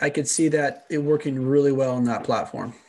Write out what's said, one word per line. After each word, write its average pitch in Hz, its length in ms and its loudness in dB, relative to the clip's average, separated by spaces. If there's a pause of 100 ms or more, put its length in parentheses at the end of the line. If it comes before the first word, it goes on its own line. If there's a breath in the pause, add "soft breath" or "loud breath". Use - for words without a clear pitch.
I 147 100 0
could 147 180 -2
see 160 200 2
that 147 420 0
it 156 80 -2
working 147 460 0
really 143 280 4
well 131 240 0
on 123 80 2
that 113 180 -2
platform. 120 520 -4 (140)